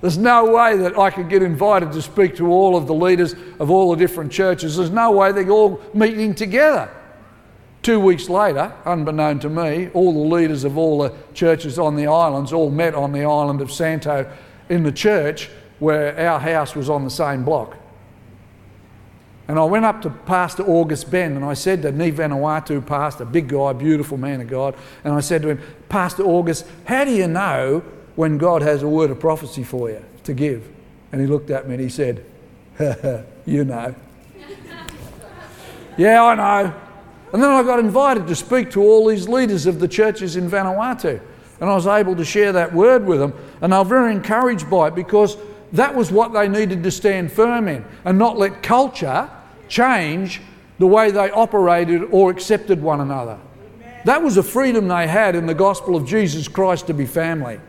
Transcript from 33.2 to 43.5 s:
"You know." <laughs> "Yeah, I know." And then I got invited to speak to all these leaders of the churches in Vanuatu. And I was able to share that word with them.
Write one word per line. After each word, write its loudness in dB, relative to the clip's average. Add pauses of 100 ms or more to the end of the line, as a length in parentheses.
"You 0
know." -8 (420)
<laughs> -20
"Yeah, 6
I 4
know." 0 (600)
And 0
then 4
I 4
got 2
invited 2
to -2
speak -2
to 0
all 6
these 0
leaders 0
of 0
the 0
churches -2
in -4
Vanuatu. -4 (400)
And -2
I 2
was 0
able 2
to -4
share 0
that 0
word 6
with 2
them. -2 (280)